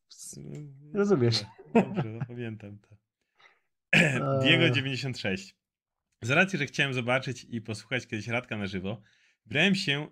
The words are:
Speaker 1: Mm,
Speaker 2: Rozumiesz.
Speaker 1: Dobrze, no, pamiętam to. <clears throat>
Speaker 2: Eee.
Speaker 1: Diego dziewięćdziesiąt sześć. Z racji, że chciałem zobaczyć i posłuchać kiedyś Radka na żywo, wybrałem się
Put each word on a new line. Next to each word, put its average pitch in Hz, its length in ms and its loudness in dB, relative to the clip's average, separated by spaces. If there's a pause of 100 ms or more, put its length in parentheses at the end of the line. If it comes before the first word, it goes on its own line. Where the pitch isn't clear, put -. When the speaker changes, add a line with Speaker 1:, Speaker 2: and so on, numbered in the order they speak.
(360)
Speaker 1:
Mm, 143 360 -14 (220)
Speaker 2:
Rozumiesz. 175 500 4 (300)
Speaker 1:
Dobrze, 196 300 4
no, 110 140 -8 (100)
pamiętam 110 500 -10
to. - 180 -20 (960)
<clears throat> - 0 -
Speaker 2:
Eee. 151 280 4 (220)
Speaker 1:
Diego 165 280 6
dziewięćdziesiąt 131 480 -2
sześć. - 380 -4 (680)
Z 113 80 -4
racji, 180 280 2
że 143 80 0
chciałem 139 280 -2
zobaczyć 127 560 -2
i 117 100 -6
posłuchać 113 460 -6
kiedyś 110 220 -8
Radka 117 280 -4
na 104 100 -4
żywo, 95 340 -6 (460)
wybrałem 160 280 2
się 147 380 -2